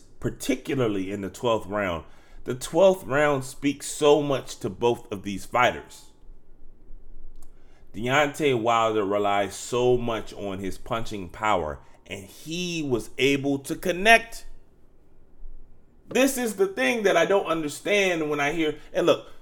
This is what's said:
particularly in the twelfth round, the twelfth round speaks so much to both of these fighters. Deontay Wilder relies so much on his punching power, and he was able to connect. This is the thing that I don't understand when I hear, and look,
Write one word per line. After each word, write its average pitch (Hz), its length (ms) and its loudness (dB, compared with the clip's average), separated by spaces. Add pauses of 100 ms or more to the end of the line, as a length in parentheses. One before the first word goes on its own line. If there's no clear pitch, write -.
(200)
particularly 117 880 -2
in 101 100 -6
the 95 100 -6
twelfth 113 360 -2
round, 92 380 -2 (400)
the 123 100 -4
twelfth 185 500 4
round 139 400 2
speaks 143 420 -4
so 147 360 6
much 139 380 -4
to 113 100 -4
both 117 420 0
of 95 120 -8
these 98 200 -6
fighters. 113 640 0 (1900)
Deontay 139 640 2
Wilder 110 460 4
relies 101 500 2
so 123 440 2
much 113 360 -4
on 98 240 -6
his 95 200 -4
punching 110 500 -4
power, 87 500 0 (280)
and 98 180 -10
he 170 580 -6
was 120 360 -2
able 139 400 2
to 147 160 -6
connect. 190 720 2 (1600)
This 262 300 2
is 220 180 -4
the 196 100 2
thing 247 380 0
that 175 120 4
I 165 100 4
don't 196 200 2
understand 165 840 0
when 147 100 -2
I 143 120 0
hear, 156 240 0 (160)
and 175 140 2
look, 135 220 4 (140)